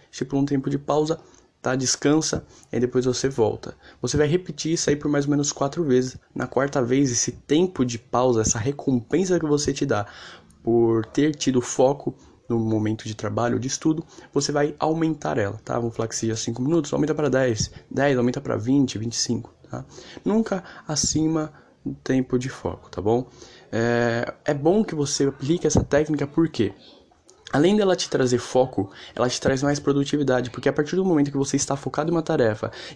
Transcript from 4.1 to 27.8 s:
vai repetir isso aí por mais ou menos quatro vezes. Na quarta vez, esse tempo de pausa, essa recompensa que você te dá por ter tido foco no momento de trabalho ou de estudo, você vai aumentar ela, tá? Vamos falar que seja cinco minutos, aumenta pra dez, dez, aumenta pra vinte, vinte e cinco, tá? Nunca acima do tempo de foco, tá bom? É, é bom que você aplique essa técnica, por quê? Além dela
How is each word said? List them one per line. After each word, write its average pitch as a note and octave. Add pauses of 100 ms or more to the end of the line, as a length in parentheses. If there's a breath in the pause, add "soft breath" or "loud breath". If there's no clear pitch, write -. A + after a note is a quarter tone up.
vai D3
repetir D#3+
isso E3
aí C#3+
por D3
mais C#3+
ou C#3+
menos C#3+
quatro C#3
vezes. B2+ (160)
Na B2+
quarta C#3+
vez, B2+
esse -
tempo E3
de A#2+
pausa, A#2+
essa G#2
recompensa C#3+
que D#3+
você D3
te C#3+
dá G#2+ (580 loud breath)
por A2+
ter D3
tido C3
foco C#3 (320 loud breath)
no A#2
momento A2
de A2
trabalho A2
ou G#2+
de B2
estudo, D#3+ (260 loud breath)
você C#3+
vai D3
aumentar D#3
ela, G#2
tá? B2
Vamos A#2
falar A2+
que -
seja A2
cinco A#2
minutos, D3
aumenta D3
pra D3+
dez, B2+ (180 loud breath)
dez, C#3
aumenta B2
pra B2+
vinte, A#2+
vinte A2+
e -
cinco, A2+ (160)
tá? - (400 loud breath)
Nunca G3+ (240 loud breath)
acima D#3 (320 loud breath)
do C#3
tempo C3
de B2+
foco, -
tá F2
bom? A2+ (440 loud breath)
É, A#2 (140)
é D3+
bom E3+
que -
você C#3+
aplique C#3
essa C#3+
técnica, C#3+
por E3
quê? A2+ (800 loud breath)
Além F3
dela F#3+